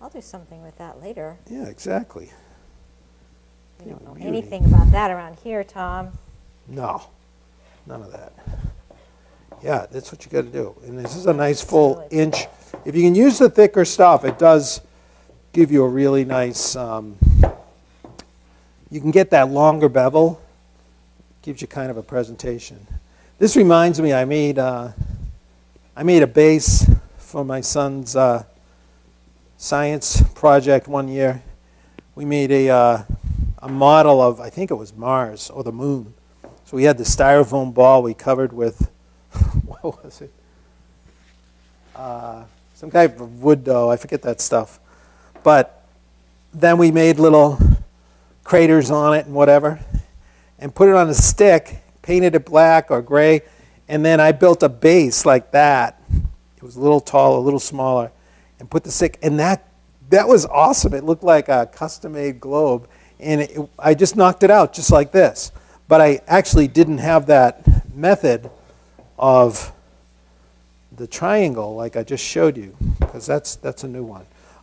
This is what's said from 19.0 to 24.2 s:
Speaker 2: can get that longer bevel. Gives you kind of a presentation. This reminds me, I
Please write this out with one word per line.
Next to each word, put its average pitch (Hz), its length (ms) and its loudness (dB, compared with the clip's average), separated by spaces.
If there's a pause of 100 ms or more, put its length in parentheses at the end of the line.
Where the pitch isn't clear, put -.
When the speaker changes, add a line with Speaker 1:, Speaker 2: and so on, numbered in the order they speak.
Speaker 2:
can 156 100 -4
get 190 200 2
that 135 180 4
longer 151 400 2
bevel. 143 500 0 (1000)
Gives 139 200 -16
you 131 60 -14
kind 131 220 -12
of 113 80 -14
a 110 60 -14
presentation. 117 800 -12 (540)
This 202 160 0
reminds 170 440 4
me, 151 140 -2
I 127 120 0